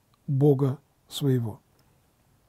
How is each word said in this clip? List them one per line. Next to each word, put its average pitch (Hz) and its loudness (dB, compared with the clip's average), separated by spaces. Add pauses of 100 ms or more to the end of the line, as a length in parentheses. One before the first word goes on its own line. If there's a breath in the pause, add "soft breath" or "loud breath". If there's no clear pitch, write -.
(240)
Бога 139 2 (280)
своего. 127 -4 (880)